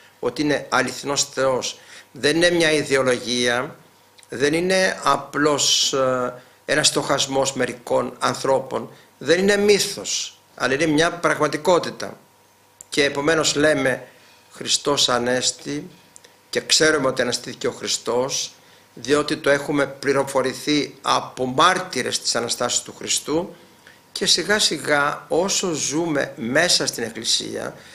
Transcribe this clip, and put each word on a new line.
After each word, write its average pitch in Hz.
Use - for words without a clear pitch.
ότι 123
είναι 147
αληθινός 131
Θεός. 131
Δεν 143
είναι 175
μια 165
ιδεολογία, 127
δεν 139
είναι 185
απλώς, 143
ε, 127
ένας 147
στοχασμός 135
μερικών 123
ανθρώπων, 127
δεν 156
είναι 202
μύθος, -
αλλά 127
είναι 147
μια 160
πραγματικότητα. 151
Και 143
επομένως 143
λέμε, 139
«Χριστός -
Ανέστη», 127
και 117
ξέρουμε 151
ότι 127
αναστήθηκε 120
ο 117
Χριστός, 123
διότι 147
το -
έχουμε 143
πληροφορηθεί 135
από -
μάρτυρες 131
της -
Αναστάσεως 120
του -
Χριστού, 151
και -
σιγά 190
σιγά 147
όσο 185
ζούμε 139
μέσα 147
στην 123
Εκκλησία, 110